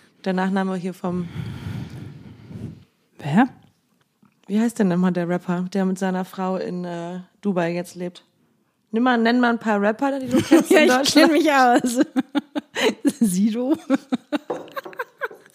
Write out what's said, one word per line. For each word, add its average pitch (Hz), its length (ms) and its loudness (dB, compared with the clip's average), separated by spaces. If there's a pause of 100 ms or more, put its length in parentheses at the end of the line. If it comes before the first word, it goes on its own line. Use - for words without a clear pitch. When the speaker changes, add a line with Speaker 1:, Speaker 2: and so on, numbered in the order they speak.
(260)
Speaker 1:
der 190 80 -2
Nachname 190 440 -2
hier 180 180 -8
vom 180 320 -6 (1900)
Speaker 2:
Wer? 175 280 2 (1000)
Speaker 1:
Wie 202 120 -2
heißt 226 200 -2
denn 208 80 2
nochmal 180 260 0
der 175 160 -4
Rapper, 175 420 -4
der 190 140 -2
mit 185 140 -4
seiner 185 260 -4
Frau 185 320 -6
in, 180 260 -8
äh, 175 360 -10 (220)
Dubai 175 340 -2
jetzt 175 180 -8
lebt? 175 300 -10 (640)
Nimm 226 140 0
mal, 254 160 2
nenn 233 200 2
mal 240 120 4
ein 233 80 -2
paar 214 200 0
Rapper, 240 400 0
die 262 100 -8
du - 120 2
kennst - 300 4
Speaker 2:
<laughs> - 0 -
Ja, 392 80 8
Speaker 1:
in 302 60 6
Speaker 2:
ich - 100 6
Speaker 1:
Deutschland. 285 360 6
Speaker 2:
kenn - 0 -
mich 302 200 4
aus. 254 480 4 (1040)
<laughs> - 160 -2
Sido? 226 580 0 (1800)